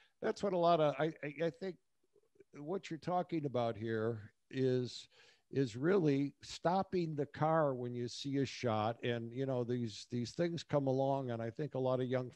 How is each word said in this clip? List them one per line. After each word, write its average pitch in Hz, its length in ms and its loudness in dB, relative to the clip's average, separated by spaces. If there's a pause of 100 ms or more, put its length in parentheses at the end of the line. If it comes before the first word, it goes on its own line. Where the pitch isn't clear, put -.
(220)
that's - 220 -2
what 202 80 0
a 185 60 2
lot 170 240 6
of, 147 180 4
I, 156 140 0 (100)
I, 147 220 -4
I 170 40 0
think 175 280 -8 (800)
what 156 320 -8
you're 160 100 -6
talking 170 460 -2
about 117 320 0
here 110 540 -2 (200)
is, 127 560 0 (440)
is 131 240 0
really 143 580 2 (100)
stopping 175 720 0
the 143 100 -2
car 151 480 2
when 123 220 -4
you 120 120 -4
see 139 300 -4
a 139 80 4
shot. 110 580 0
And, 117 300 -2
you 131 140 -4
know, 127 160 0
these, 117 480 -4
these 120 200 -2
things 170 300 -2
come 143 260 0
along, 135 440 0
and 113 100 -4
I 117 80 -4
think 143 260 -6
a 131 40 -2
lot 127 220 2
of 131 60 0
young 127 280 0